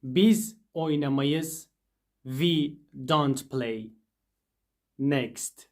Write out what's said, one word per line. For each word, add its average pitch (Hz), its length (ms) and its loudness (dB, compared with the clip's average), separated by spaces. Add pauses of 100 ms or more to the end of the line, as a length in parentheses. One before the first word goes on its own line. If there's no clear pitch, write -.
Biz 196 580 2 (140)
oynamayız. 147 960 -2 (520)
We 147 560 0 (300)
don't 147 420 0
play. 113 420 -6 (1040)
Next. 135 720 -4